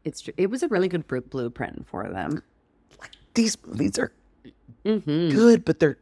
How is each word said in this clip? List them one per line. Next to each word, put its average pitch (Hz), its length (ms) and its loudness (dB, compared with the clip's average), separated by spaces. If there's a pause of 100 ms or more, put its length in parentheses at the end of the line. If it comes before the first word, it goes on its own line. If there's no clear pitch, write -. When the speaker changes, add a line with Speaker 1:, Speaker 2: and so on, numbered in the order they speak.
Speaker 1:
It's - 180 -8
tr-, - 160 -14
it 190 120 0
was 254 140 -8
a 339 40 0
really 190 220 0
good 170 180 -6
br-, 127 120 -4
blueprint 123 680 -8
for 101 220 -8
them. 90 340 -6 (560)
Speaker 2:
Like, - 120 -20 (240)
these 220 300 2
movies 170 340 -2
are 262 120 -2 (720)
Speaker 1:
Mm-hmm. 170 460 0
Speaker 2:
good, 220 340 6
but - 160 0
they're 147 220 2